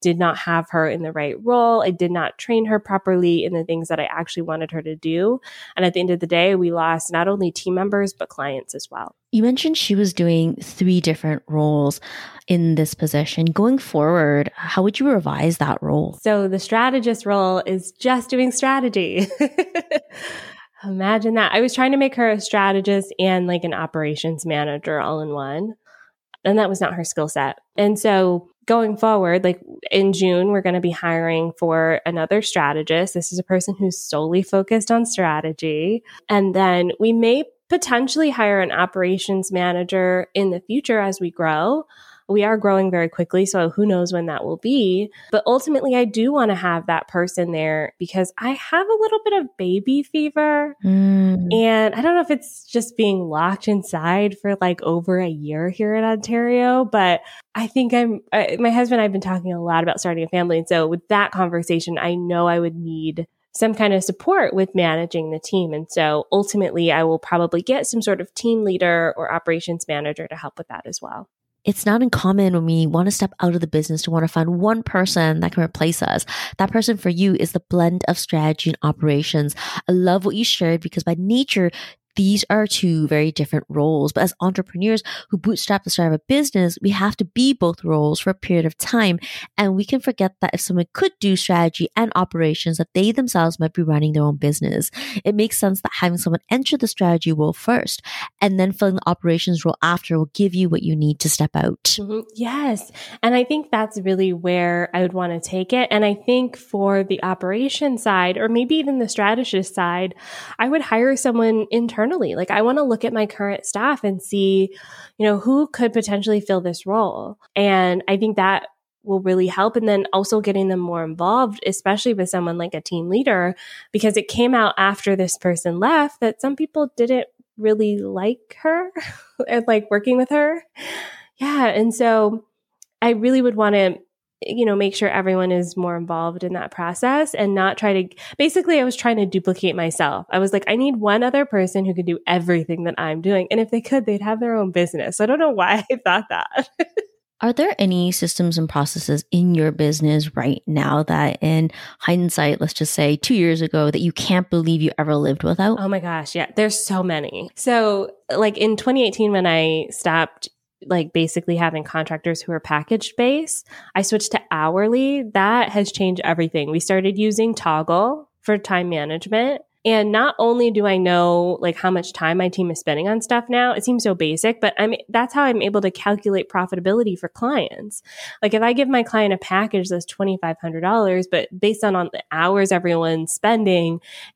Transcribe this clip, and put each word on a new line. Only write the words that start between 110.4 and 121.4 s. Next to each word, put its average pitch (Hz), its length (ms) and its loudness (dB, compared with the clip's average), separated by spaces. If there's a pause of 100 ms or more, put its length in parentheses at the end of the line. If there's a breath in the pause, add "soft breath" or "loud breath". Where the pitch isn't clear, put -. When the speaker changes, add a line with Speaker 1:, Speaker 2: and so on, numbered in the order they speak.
Speaker 1:
I 233 80 2
would 294 140 2
hire 254 340 2
someone 226 560 2
internally. 226 320 0
Like, 226 460 -2
I 202 100 2
wanna 254 220 2
look 233 200 0
at 233 120 -2
my 214 100 0
current 202 400 -6
staff 254 400 -2
and 196 160 -2
see, 190 560 0 (400 loud breath)
you 214 80 -2
know, 208 140 2
who 269 300 2
could 233 260 -2
potentially 208 440 0
fill 196 220 0
this 175 240 -6
role. 202 540 -4 (180 soft breath)
And 185 500 2
I 196 120 2
think 214 180 0
that 190 300 2 (380)
will 196 160 0
really 185 260 2
help. 190 280 0
And 220 140 0
then 196 240 2
also 202 300 0
getting 196 260 0
them 185 120 0
more 170 220 -4
involved, 202 640 0